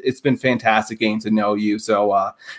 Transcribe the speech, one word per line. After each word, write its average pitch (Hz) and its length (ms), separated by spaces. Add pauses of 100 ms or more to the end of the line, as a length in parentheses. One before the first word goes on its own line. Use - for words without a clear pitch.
it's 127 160
been 131 160
fantastic 113 640
getting 110 220
to 107 100
know 104 220
you. 107 260
So, 104 320
uh, 98 180 (280)